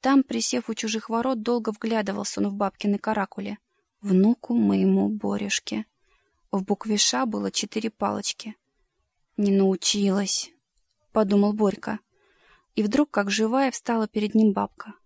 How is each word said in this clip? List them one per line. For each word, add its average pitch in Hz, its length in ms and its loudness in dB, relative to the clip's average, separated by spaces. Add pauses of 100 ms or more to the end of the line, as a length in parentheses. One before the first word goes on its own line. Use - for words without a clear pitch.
Там, 269 240 4
присев 233 440 -4
у 226 60 -4
чужих 220 340 -6
ворот, 233 320 -2
долго 226 320 -2
вглядывался 202 680 -4
он 202 100 0
в 202 40 -8
бабкины 202 440 -2
каракули. 202 600 -6 (440)
«Внуку 202 520 2
моему 196 540 4
Борюшке». 202 760 -4 (680)
В 196 100 -2
букве 208 360 -2
«Ш» 247 260 0
было 202 260 -4
четыре 214 380 -4
палочки. - 640 -6 (840)
«Не 202 120 2
научилась», 196 1000 0 (680)
подумал 208 340 4
Борька. 214 460 -2 (760)
И 214 80 0
вдруг, 269 260 2
как 202 180 0
живая, 226 440 0
встала 226 340 -2
перед 208 300 -2
ним 220 160 6
бабка. 202 420 -6 (120)